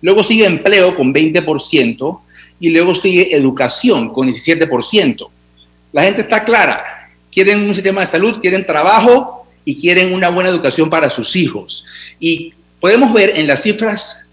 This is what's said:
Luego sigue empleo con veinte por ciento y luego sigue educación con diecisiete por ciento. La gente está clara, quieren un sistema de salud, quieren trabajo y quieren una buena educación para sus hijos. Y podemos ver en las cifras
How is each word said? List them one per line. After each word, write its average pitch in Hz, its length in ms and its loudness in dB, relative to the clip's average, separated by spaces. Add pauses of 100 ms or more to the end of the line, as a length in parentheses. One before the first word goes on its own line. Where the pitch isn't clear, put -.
Luego 196 220 2
sigue 226 220 2
empleo 185 500 2
con 135 160 0
veinte 156 300 0
por 151 200 -2
ciento 131 600 -2 (360)
y 170 120 -2
luego 170 260 2
sigue 180 400 0
educación 131 760 0
con 131 140 -2
diecisiete 160 380 -2
por 127 200 -4
ciento. 175 440 -2 (640)
La 147 120 2
gente 202 180 0
está 214 240 -2
clara, 196 640 -2 (200)
quieren 202 380 0
un 208 80 -2
sistema 190 240 -2
de 180 80 -2
salud, 208 320 -2
quieren 185 260 -2
trabajo 214 800 2 (200)
y 139 100 -4
quieren 180 380 0
una 185 160 0
buena 180 200 0
educación 156 400 0
para 160 200 0
sus - 260 -6
hijos. - 500 -4 (320)
Y 160 360 -6 (260)
podemos 226 320 2
ver 208 240 4
en 156 100 -2
las - 160 0
cifras - 720 -4